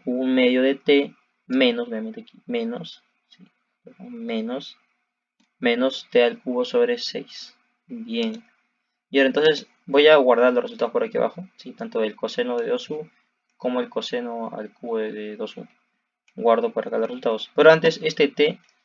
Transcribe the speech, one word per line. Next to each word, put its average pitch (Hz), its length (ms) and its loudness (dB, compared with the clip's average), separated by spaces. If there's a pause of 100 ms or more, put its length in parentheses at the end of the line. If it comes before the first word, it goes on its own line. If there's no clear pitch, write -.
un 131 320 -2
medio 127 260 4
de 135 140 2
t 143 400 2 (320)
menos, 120 400 0
obviamente 110 340 -8
aquí, - 240 -20
menos, 120 560 -8 (280)
¿sí? 175 160 -20 (540)
Menos, 233 800 -10 (840)
menos 123 520 -2
t 123 100 6
al 117 200 2
cubo 123 240 -4
sobre 120 320 0
seis. - 580 -12 (320)
Bien. 113 560 -6 (680)
Y 135 40 2
ahora 135 100 4
entonces 147 400 2 (180)
voy 147 220 4
a 156 80 10
guardar 123 380 6
los 120 100 2
resultados 117 300 -6
por 120 100 0
aquí 113 140 -4
abajo, 117 280 -2 (120)
¿sí? - 160 -18
Tanto 113 280 -6
el 107 140 -4
coseno 120 420 -4
de 117 100 -4
dos 123 220 -4
u 156 200 -10 (480)
como 123 240 -4
el 120 80 -8
coseno 117 680 -8
al 107 160 -12
cubo 117 280 -8
de 107 360 -8
dos 107 220 -10
u. 117 100 -16 (720)
Guardo 113 340 2
por 110 160 -6
acá 113 100 -4
los 113 120 -2
resultados. 120 440 -4
Pero 151 180 8
antes 160 320 2
este 156 260 0
t - 320 0 (240)